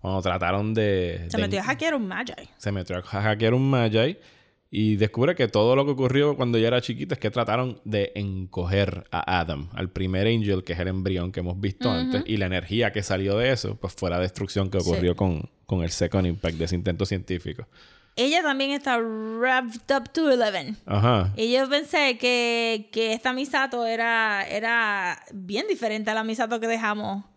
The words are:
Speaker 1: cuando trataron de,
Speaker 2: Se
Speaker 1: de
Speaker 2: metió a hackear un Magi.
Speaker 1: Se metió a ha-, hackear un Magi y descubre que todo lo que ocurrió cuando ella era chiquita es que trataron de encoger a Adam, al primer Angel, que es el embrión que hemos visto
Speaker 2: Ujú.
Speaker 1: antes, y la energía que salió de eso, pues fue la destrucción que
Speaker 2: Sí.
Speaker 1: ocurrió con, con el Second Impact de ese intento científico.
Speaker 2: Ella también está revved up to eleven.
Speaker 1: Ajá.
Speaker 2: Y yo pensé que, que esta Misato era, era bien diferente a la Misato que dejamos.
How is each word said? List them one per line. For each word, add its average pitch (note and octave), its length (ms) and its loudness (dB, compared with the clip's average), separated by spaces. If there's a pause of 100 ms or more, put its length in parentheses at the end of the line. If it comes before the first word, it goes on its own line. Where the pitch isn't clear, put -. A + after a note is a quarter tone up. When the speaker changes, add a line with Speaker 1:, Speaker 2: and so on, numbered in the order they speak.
Speaker 1:
cuando F#2+ 220 -2
trataron F#2 520 0
de, F#2 540 0
Speaker 2:
Se - 100 0
Speaker 1:
de - 40 2
Speaker 2:
metió - 160 -2
a F#3+ 60 -4
hackear D4 320 -2
un A3+ 100 -4
Magi. G3 260 -8 (240)
Speaker 1:
Se - 140 -6
metió F#2 260 -4
a F2+ 40 -4
ha-, - 20 -14 (200)
hackear A2 320 2
un C3+ 140 2
Magi A#2+ 480 2 (560)
y G#2+ 240 4
descubre A#2 380 2
que A#2+ 140 2
todo A2 260 6
lo C#3 100 4
que C#3+ 80 0
ocurrió C3+ 440 2
cuando A#2+ 220 0
ella A2+ 100 4
era B2 120 2
chiquita B2+ 340 -6
es - 60 -10
que G#2+ 100 0
trataron B2 540 -2
de G#2 300 0
encoger F#2+ 960 -2
a F2 300 0
Adam, E2 340 -4
al F#2 160 -4
primer F#2+ 360 -2
Angel, G#2 380 2
que F2 100 -6
es E2 40 -6
el F2+ 100 -2
embrión F#2 440 -2
que - 80 -6
hemos F2+ 200 -4
visto G2+ 280 -2
Speaker 2:
Ujú. B2 100 0
Speaker 1:
antes, B2+ 280 -2
y A2 100 -2
la G2 100 0
energía F#2+ 460 0
que G#2+ 100 -4
salió G2 340 0
de B2 160 2
eso, G#2+ 280 -4
pues F#2 140 -8
fue F2+ 160 -2
la F2 100 0
destrucción F#2+ 500 -2
que F#2+ 100 0
Speaker 2:
Sí. F2+ 100 0
Speaker 1:
ocurrió E2+ 260 2
con, F2+ 340 0 (160)
con F#2 160 0
el E2 80 -2
Second F2+ 360 0
Impact E2 300 0
de E2 100 0
ese E2+ 100 -2
intento F2+ 280 0
científico. F2+ 640 -6 (500)
Speaker 2:
Ella D4 260 2
también C4+ 280 0
está C#4 280 -2
revved A3+ 840 -2 (160)
up B3+ 160 -2
to D#4+ 180 2
eleven. G#3+ 460 2 (100)
Speaker 1:
Ajá. G2+ 500 4
Speaker 2:
Y A3+ 160 0
yo C4 160 2
pensé C#4+ 500 2
que, A#3 720 0
que A3 200 0
esta A3+ 200 -2
Misato C4 540 -2
era, A3+ 640 0
era G#3 720 0 (120)
bien G3+ 360 -6
diferente A3 420 -2
a A3 40 0
la A3 100 0
Misato A3+ 360 -2
que A3+ 80 -2
dejamos. G#3 560 -2 (120)